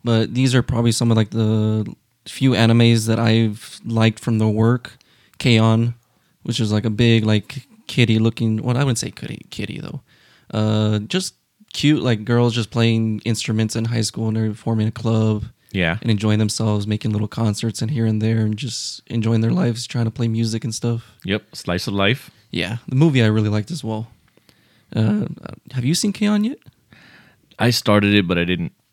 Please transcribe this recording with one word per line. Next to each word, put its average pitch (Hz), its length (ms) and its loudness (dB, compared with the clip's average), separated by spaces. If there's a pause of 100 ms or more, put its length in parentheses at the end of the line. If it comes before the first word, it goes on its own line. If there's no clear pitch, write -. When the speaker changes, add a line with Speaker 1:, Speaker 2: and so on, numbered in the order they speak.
Speaker 1:
but 113 300 0
these 127 220 2
are 123 80 4
probably 117 300 0
some 117 180 0
of, 113 60 4
like, 110 140 0
the 110 600 0 (320)
few - 260 0
animes 117 560 4
that 113 120 0
I've 113 640 0
liked 113 340 0
from 113 180 -2
the 110 100 2
work. 113 500 0 (400)
K-On!, 113 580 4 (480)
which - 180 -4
is, 107 100 0
like, 107 140 0
a 113 40 -2
big, 113 360 4
like, 107 420 -2 (200)
kitty 110 320 2
looking, 110 440 0
well, 120 140 0
I 135 40 0
wouldn't 135 160 0
say - 140 -8
kitty, - 380 -14
kitty - 300 -10
though. - 220 -12 (500)
Uh, 107 480 2
just 180 360 -6 (380)
cute, 147 280 2
like, 110 240 0
girls 120 300 2
just 113 160 -4
playing 113 540 0
instruments 110 500 -2
in 113 100 -2
high 117 160 -2
school 110 280 -4
and 110 80 -2
they're 110 160 -2
forming 110 340 -2
a 110 40 -2
club. 110 540 0 (260)
Speaker 2:
Yeah. 90 300 0
Speaker 1:
And - 80 -2
enjoying 107 300 2
themselves, 104 480 -2
making 107 240 -4
little 104 160 -2
concerts 110 540 -4
and 113 100 -2
here 113 140 0
and 107 160 0
there, 113 180 0
and 107 180 0
just - 500 -10
enjoying 113 340 0
their 113 100 2
lives, 120 340 0
trying 120 200 -2
to 110 60 -2
play 117 160 -2
music 113 360 -2
and 110 100 -6
stuff. 117 380 -6 (140)
Speaker 2:
Yep, 98 300 -4
slice 90 320 -4
of 104 60 -4
life. 101 380 -2 (200)
Speaker 1:
Yeah, 92 260 -4 (100)
the 131 80 -4
movie 139 260 4
I 110 60 4
really 107 220 2
liked 104 200 -2
as 170 140 -10
well. 110 240 -6 (880)
Uh, 196 300 0 (480)
have 127 100 -4
you 139 100 2
seen 202 200 -2
K-On! 208 320 0
yet? 262 120 -4 (1000)
Speaker 2:
I 117 100 2
started 104 460 2
it, 101 120 4
but 87 100 0
I 85 80 2
didn't. 85 260 -2 (220)